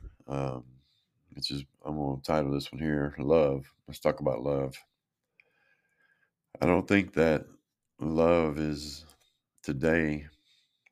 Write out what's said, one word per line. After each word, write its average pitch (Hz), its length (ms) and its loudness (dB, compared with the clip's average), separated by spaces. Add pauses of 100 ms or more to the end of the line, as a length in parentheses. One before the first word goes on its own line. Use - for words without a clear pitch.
(260)
Um, 65 380 -6 (720)
it's 71 100 -8
just, 69 180 -8 (200)
I'm 76 120 -6
gonna 69 280 -4
title 76 260 0
this 69 220 -4
one 65 100 -8
here, 73 380 -2
Love. 69 520 2 (140)
Let's - 140 -16
talk 73 180 0
about 65 240 -2
love. 69 320 -2 (1900)
I 69 60 4
don't 87 220 4
think 101 240 2
that 78 340 2 (540)
love 80 580 2
is 76 460 -6 (580)
today 76 640 0 (640)